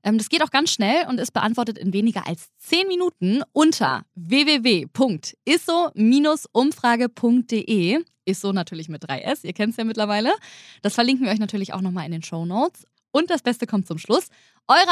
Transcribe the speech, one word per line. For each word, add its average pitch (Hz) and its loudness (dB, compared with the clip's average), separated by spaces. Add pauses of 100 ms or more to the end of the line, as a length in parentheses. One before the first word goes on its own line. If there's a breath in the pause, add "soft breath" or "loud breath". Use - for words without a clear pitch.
Ähm, 220 2
das 214 -4
geht 320 0
auch 302 -2
ganz 285 0
schnell 254 0
und 247 -4
ist - -4
beantwortet 226 -2
in 185 -2
weniger 202 0
als - -8 (100)
zehn 359 0
Minuten 349 0 (100)
unter 240 2 (100)
w 220 -2
w 294 2
w 185 2
punkt - -2 (100)
isso 339 2 (600)
umfrage 240 0
punkt 240 0
d 226 0
e. 202 0 (280)
Isso 190 -2
natürlich 165 -6
mit 156 -12
drei 135 -6
S, - -6
ihr 247 -8
kennt's 220 -4
ja 226 -6
mittlerweile. 220 0 (500 loud breath)
Das 202 -2
verlinken 254 2
wir 190 0
euch 220 0
natürlich 202 -4
auch 185 -6
nochmal 180 -4
in 170 -6
den 165 -8
Shownotes. 175 -4 (280)
Und 330 0
das 320 -2
Beste 233 -2
kommt 196 -2
zum 160 -8
Schluss. 269 0 (420 soft breath)
Eure 349 6